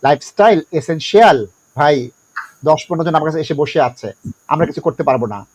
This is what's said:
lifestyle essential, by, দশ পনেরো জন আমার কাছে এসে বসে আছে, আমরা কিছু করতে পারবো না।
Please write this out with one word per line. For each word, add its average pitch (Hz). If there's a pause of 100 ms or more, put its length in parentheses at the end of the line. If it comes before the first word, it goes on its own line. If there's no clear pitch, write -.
lifestyle 165 (100)
essential, 165 (320)
by, 143 (560)
দশ 156
পনেরো 165
জন 165
আমার 156
কাছে 156
এসে 156
বসে 147
আছে, 120 (360)
আমরা 156
কিছু 151
করতে 165
পারবো 131
না। 104